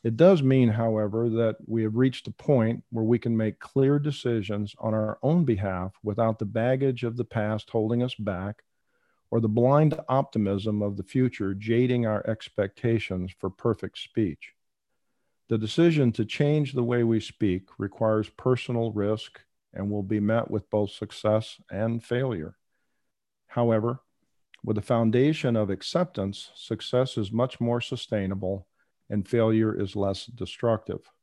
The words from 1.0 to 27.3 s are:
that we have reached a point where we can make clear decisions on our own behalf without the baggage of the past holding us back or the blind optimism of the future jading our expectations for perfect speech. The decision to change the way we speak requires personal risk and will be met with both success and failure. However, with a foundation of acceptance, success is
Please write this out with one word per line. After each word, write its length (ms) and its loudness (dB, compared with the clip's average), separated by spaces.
that 280 0
we 160 -2
have 140 -2
reached 300 0
a 60 -10
point 580 2
where 140 -2
we 140 2
can 180 -2
make 220 -2
clear 400 2
decisions 800 -4
on 160 -2
our 280 -2
own 220 2
behalf 480 -2
without 360 0
the 80 -4
baggage 580 -2
of 120 -4
the 80 -4
past 460 -4
holding 320 0
us 120 -4
back 480 -6
or 100 2
the 80 2
blind 500 4
optimism 720 0
of 140 -2
the 60 -8
future 520 -2
jading 520 0
our 200 -2
expectations 1120 -2
for 120 -4
perfect 480 -4
speech. 560 -6
The 100 0
decision 540 4
to 120 -2
change 480 0
the 120 -2
way 200 2
we 160 2
speak 480 -2
requires 520 0
personal 640 -2
risk 480 -4
and 160 -4
will 120 -4
be 180 -2
met 300 0
with 200 -4
both 200 0
success 680 -2
and 320 -4
failure. 540 -4
However, 520 0
with 140 -2
a 40 -4
foundation 760 2
of 140 0
acceptance, 840 -4
success 640 -4
is 140 -4